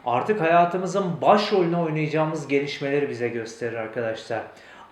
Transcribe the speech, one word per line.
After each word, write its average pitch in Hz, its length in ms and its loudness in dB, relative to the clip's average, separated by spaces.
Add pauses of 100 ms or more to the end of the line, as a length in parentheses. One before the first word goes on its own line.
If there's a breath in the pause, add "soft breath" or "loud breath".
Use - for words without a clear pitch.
artık 123 360 0
hayatımızın 175 800 2
başrolünü 180 560 4
oynayacağımız 156 720 -2
gelişmeleri 143 640 0
bize 120 180 -4
gösterir 113 480 -6
arkadaşlar. 110 680 -6 (500 loud breath)